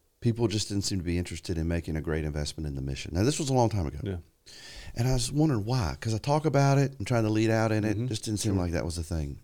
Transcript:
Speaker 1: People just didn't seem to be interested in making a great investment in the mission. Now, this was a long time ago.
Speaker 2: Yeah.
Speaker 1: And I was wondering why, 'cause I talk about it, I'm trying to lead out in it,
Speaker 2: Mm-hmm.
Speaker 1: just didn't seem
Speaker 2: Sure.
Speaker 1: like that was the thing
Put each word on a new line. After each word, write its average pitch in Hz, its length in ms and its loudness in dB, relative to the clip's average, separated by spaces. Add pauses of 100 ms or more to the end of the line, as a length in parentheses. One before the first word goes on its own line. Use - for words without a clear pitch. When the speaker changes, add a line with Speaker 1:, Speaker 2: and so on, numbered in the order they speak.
(200)
Speaker 1:
People 117 280 2
just 104 200 -2
didn't 101 160 -2
seem 98 140 -2
to 85 60 -4
be 87 140 0
interested 87 400 -4
in 80 80 0
making 85 300 -2
a 78 40 -2
great 78 240 -2
investment 73 440 -4
in 69 80 -6
the 65 60 -4
mission. 67 320 -6
Now, 92 100 4
this 151 160 2
was 147 80 -2
a 135 60 2
long 120 140 6
time 98 180 0
ago. 71 180 -4
Speaker 2:
Yeah. 95 120 -4 (760)
Speaker 1:
And 120 140 0
I 131 60 2
was 123 180 0
wondering 143 320 2
why, 107 360 -2
'cause 110 140 -2
I 107 40 -2
talk 151 280 0
about 139 320 6
it, 135 200 2
I'm 98 60 -6
trying 117 200 2
to 107 60 2
lead 110 200 4
out 110 220 4
in 107 120 2
it, 107 120 0
Speaker 2:
Mm-hmm. 120 120 -2
Speaker 1:
just 110 160 -4
didn't 107 160 -2
seem 104 140 0
Speaker 2:
Sure. 92 80 2
Speaker 1:
like 87 100 0
that 73 120 0
was 82 120 -4
the 85 80 -4
thing 73 400 -4